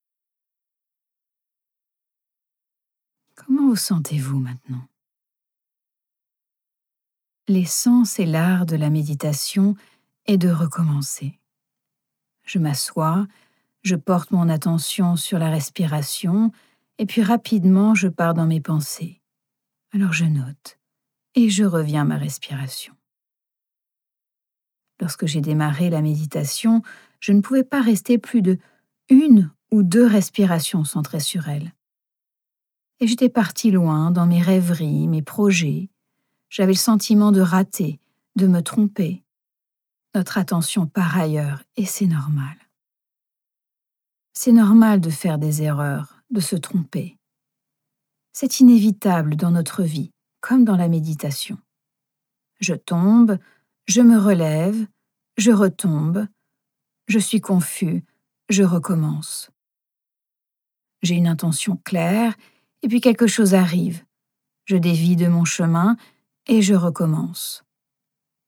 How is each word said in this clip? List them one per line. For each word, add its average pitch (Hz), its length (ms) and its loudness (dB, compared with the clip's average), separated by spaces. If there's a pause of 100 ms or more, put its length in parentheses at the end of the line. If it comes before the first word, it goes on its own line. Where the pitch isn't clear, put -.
(3250)
Comment 277 340 0
vous 226 80 2
sentez-vous 139 640 -4
maintenant ? 127 480 -10 (2500)
L'essence 214 720 0
et 185 60 0
l'art 175 400 0
de 160 100 -4
la 151 140 0
méditation 151 880 -2 (500)
est 202 120 0
de 180 120 2
recommencer. 151 880 -4 (1040)
Je - 160 -6
m'assois, 160 680 -4 (580)
je 185 120 -2
porte 175 360 -4
mon 170 180 0
attention 165 680 -2
sur 170 240 -4
la 160 100 -2
respiration, 160 1000 -2 (460)
et 214 80 -4
puis 220 180 -2
rapidement 202 720 2
je 185 140 0
pars 170 240 -2
dans 165 140 0
mes 160 120 0
pensées. 160 600 -6 (720)
Alors 196 180 0
je 160 140 -2
note, 143 520 -6 (580)
et 233 140 4
je 202 140 0
reviens 156 380 0
à 147 40 0
ma 151 120 -2
respiration. 139 760 -10 (2000)
Lorsque 175 260 -6
j'ai 156 140 -2
démarré 151 500 -2
la 156 120 -2
méditation, 156 800 -2 (400)
je - 100 -2
ne 202 80 6
pouvais 262 240 0
pas 277 180 -2
rester 233 360 0
plus - 240 -2
de 185 160 2 (520)
une 254 420 6 (200)
ou 208 120 4
deux 214 240 4
respirations 180 760 0
centrées 151 380 -6
sur 151 260 -6
elle. 151 240 -8 (1300)
Et 240 80 0
j'étais 247 220 2
partie 220 420 -2
loin 165 400 0
dans 175 140 0
mes 175 160 2
rêveries, 165 680 0
mes 160 140 -2
projets. 170 680 -2 (600)
J'avais 190 240 0
le 185 40 0
sentiment 208 540 2
de 190 100 4
rater, 180 580 -2 (360)
de 190 120 2
me 180 140 2
tromper. 196 600 -4 (920)
Notre 196 240 -4
attention 170 480 -2
part 170 280 -2
ailleurs, 151 480 -2 (120)
et 202 100 -4
c'est 190 220 -4
normal. 147 500 -4 (1800)
C'est - 180 0
normal 220 500 6
de 165 80 -2
faire 156 300 -4
des 151 240 -2
erreurs, 147 680 -4
de 226 100 -4
se 185 160 -4
tromper. 165 640 -6 (1160)
C'est - 260 -6
inévitable 202 760 4
dans 170 160 0
notre 170 320 -2
vie, 156 280 -6 (300)
comme 254 220 4
dans 208 140 2
la 175 100 2
méditation. 156 720 -4 (1000)
Je 190 160 -4
tombe, 202 600 2 (500)
je 220 140 2
me 233 160 8
relève, 190 720 0 (500)
je 226 140 4
retombe, 185 760 0 (800)
je 214 120 2
suis 202 220 0
confus, 175 600 -2 (460)
je 202 140 2
recommence. 160 840 -2 (1500)
J'ai 175 140 0
une 175 120 2
intention 165 500 -2
claire, 202 580 -2 (480)
et 285 40 -2
puis 233 140 0
quelque 233 260 4
chose 196 280 2
arrive. 170 500 0 (600)
Je 196 120 0
dévie 170 380 2
de 175 120 2
mon 170 180 2
chemin, 170 520 0 (480)
et 226 160 4
je 196 140 4
recommence. 170 880 -4 (840)